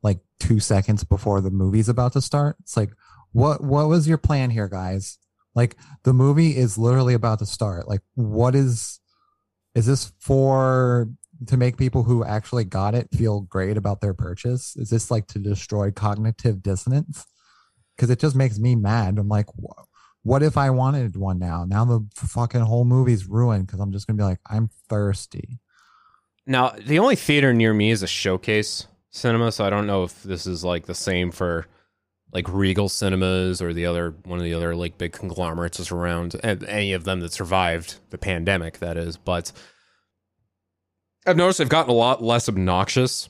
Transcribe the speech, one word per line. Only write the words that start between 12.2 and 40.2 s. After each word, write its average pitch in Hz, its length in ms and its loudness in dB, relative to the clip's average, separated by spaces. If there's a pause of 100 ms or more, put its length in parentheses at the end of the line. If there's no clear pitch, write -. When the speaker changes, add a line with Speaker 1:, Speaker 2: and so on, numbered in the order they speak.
Speaker 1:
actually 107 400 -4
got 98 300 -2
it 120 200 -2
feel 107 260 0
great 95 360 -2
about 101 240 -2
their 101 140 -2
purchase? 120 640 -6
Is 120 140 -8
this, 117 200 0
like, 110 180 0
to - 100 -8
destroy 101 520 -2
cognitive 104 720 -2
dissonance? 127 640 -2 (720)
'Cause 120 120 2
it 123 80 4
just 151 160 0
makes 131 240 2
me 123 180 2
mad. 107 420 0
I'm 101 100 -2
like, 104 220 0
wh-, - 340 -16 (380)
what 135 200 4
if 151 140 2
I 139 140 2
wanted 127 460 0
one 95 220 -2
now? 87 260 -4
Now 101 200 2
the 117 200 2 (100)
fucking 120 480 -2
whole 117 220 2
movie's 120 420 4
ruined 104 420 0
'cause 101 100 -10
I'm 98 140 -4
just 101 140 -8
gonna 107 100 -2
be 104 80 2
like, 95 160 0 (100)
"I'm 110 180 0 (200)
thirsty." 104 720 -4 (840)
Speaker 2:
Now, 127 240 2
the 110 280 0
only 247 180 6
theater 143 380 4
near 113 180 4
me 107 180 4
is 110 120 0
a 92 60 -4
Showcase 104 800 -2 (240)
Cinema, 117 420 0
so 107 120 -2
I 98 60 2
don't 104 160 0
know 98 180 0
if - 200 -12
this 92 220 -8
is, 90 180 -6
like, 87 220 -4
the 90 80 -8
same 90 360 -2
for, 85 360 -4 (680)
like, 87 160 -4
Regal 98 400 0
Cinemas 92 720 -2
or 85 100 -4
the 85 140 -4
other, 85 280 -4 (100)
one 87 140 -8
of 87 60 -4
the 85 100 -4
other, 85 200 -4
like, 85 240 -8
big 87 140 -8
conglomerates 85 680 -6
is 85 120 -10
around, 87 500 -4
and 101 220 -4
any 101 280 -2
of 87 120 -4
them 92 160 -2
that 85 120 -8
survived 85 600 -2 (160)
the - 80 -14
pandemic, 87 600 -4
that 85 180 -6
is. 82 180 -8
But 87 360 -6 (1700)